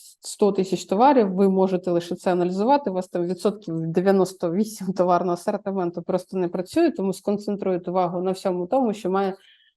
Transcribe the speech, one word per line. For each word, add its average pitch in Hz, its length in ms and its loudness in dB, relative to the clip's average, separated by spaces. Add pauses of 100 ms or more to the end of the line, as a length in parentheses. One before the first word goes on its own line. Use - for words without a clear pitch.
(220)
сто - 300 0
тисяч 190 340 -2
товарів, 226 480 4
ви 196 160 4
можете 185 420 2
лише 170 240 -2
це 185 160 -2
аналізувати, 196 580 2
у 185 40 -4
вас 185 140 -4
там 175 180 -4
відсотків 175 640 -4
дев'яносто 185 640 2
вісім 196 420 -2
товарного 180 400 2
асортименту 190 680 -4
просто 185 360 -4
не 180 100 0
працює, 185 440 0
тому 190 220 -2
сконцентруйте 202 800 -4
увагу 180 300 0
на 185 100 -2
всьому 180 360 -4
тому, 247 260 0
що 196 160 -6
має 190 240 0 (440)